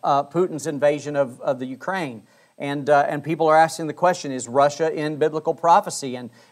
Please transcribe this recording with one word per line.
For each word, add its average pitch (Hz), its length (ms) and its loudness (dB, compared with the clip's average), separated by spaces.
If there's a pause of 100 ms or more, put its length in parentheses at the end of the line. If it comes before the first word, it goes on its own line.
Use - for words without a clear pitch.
uh, 143 200 2
Putin's 165 420 -2
invasion 147 500 0
of, 131 240 -2
of 135 200 -2
the 127 80 -6
Ukraine. 131 560 -8 (380)
And, 143 280 -4
uh, 139 180 6
and 147 160 -4
people 160 240 0
are 156 80 6
asking 160 320 2
the 147 60 -6
question, 175 400 0
is 120 160 -8
Russia 143 440 2
in 151 220 -4
biblical 156 380 -2
prophecy? 165 640 2
And, 123 120 -12 (220)